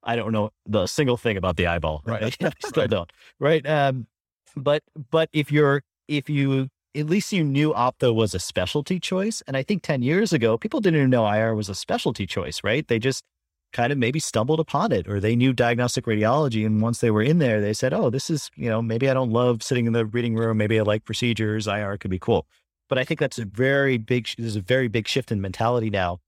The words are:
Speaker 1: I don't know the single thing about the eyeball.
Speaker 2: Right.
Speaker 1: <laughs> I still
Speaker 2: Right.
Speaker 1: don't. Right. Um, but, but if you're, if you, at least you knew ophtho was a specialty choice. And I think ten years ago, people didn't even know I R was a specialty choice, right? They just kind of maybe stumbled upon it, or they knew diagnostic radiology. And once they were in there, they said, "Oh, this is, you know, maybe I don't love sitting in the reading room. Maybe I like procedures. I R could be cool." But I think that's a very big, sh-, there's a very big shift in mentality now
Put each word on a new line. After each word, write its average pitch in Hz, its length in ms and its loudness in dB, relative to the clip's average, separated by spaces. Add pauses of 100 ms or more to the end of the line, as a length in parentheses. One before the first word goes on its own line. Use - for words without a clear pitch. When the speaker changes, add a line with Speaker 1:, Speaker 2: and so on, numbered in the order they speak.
Speaker 1:
I 117 120 -2
don't 110 160 -2
know 107 180 0 (160)
the 101 220 0
single 127 300 0
thing 107 200 -2
about 90 180 0
the 87 120 0
eyeball. 78 360 -2
Speaker 2:
Right. 107 200 -6
Speaker 1:
<laughs> - 180 -6
I 156 100 -2 (140)
still - 160 -2
Speaker 2:
Right. 113 80 0
Speaker 1:
don't. 92 240 -4 (260)
Right. 143 280 2
Um, 139 400 0 (480)
but, 143 260 0 (300)
but 160 220 2
if 147 180 -2
you're, 143 320 4 (240)
if 147 240 -4
you, 135 380 0 (280)
at 151 100 -4
least 185 260 0
you 180 100 2
knew 147 300 2
ophtho 120 420 2
was 110 180 2
a 92 60 -4
specialty 147 600 -4
choice. 190 460 -4
And 135 100 -4
I 135 60 -2
think 202 200 -2
ten 139 180 -2
years 170 300 2
ago, 117 260 4
people 240 220 -4
didn't 180 180 2
even 135 120 4
know 120 160 4
I 104 160 2
R 113 120 0
was 107 140 -2
a 98 80 -8
specialty - 500 -4
choice, - 380 -6
right? 131 240 0
They 117 120 2
just 127 220 -2 (520)
kind 120 180 0
of 143 60 -2
maybe 131 240 0
stumbled 147 400 0
upon 175 320 0
it, 95 120 0
or 101 140 -2
they 110 160 2
knew 127 160 4
diagnostic 120 540 0
radiology. 113 600 2
And 107 160 2
once 117 200 0
they 117 100 4
were 107 100 4
in 151 180 4
there, 117 200 2
they 104 140 0
said, 131 200 0
"Oh, 175 160 0
this 131 200 -4
is, 151 260 -4
you 120 140 -4
know, 113 120 0
maybe 117 280 0
I 131 40 2
don't 127 180 0
love 120 300 2
sitting 123 260 0
in 113 40 0
the 117 140 2
reading 117 300 -2
room. 113 200 0
Maybe 107 240 2
I 110 40 2
like 107 200 0
procedures. 110 640 -2
I 104 140 -2
R 101 160 -6
could 95 140 -6
be 92 60 -2
cool." 98 300 0 (400)
But 131 100 0
I 127 60 0
think 151 160 -4
that's 139 200 -2
a 117 60 -6
very 131 520 2
big, 113 300 -2
sh-, - 100 -10
there's 117 180 -6
a 107 60 -4
very 123 260 0
big 110 180 -2
shift - 280 -2
in 101 80 -2
mentality 113 480 -2
now 90 380 -2